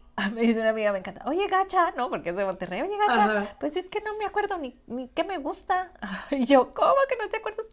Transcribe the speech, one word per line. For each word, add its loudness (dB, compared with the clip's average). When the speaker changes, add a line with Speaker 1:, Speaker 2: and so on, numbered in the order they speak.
Speaker 1:
<laughs> -2
me -2
dice 4
una 2
amiga, 2
me 0
encanta, -12
"Oye, 0
gacha", 2
¿no? -2
Porque -4
es -4
de 0
Monterrey, -4
"Oye, -4
gacha, 4
Speaker 2:
Ajá. -2
Speaker 1:
pues -4
es -6
que -6
no -8
me -4
acuerdo -2
ni, -10
ni -8
qué -2
me -6
gusta". -4
<laughs> -10
Y 2
yo, 6
"¿Cómo 4
que -2
no -4
te -4
acuerdas -8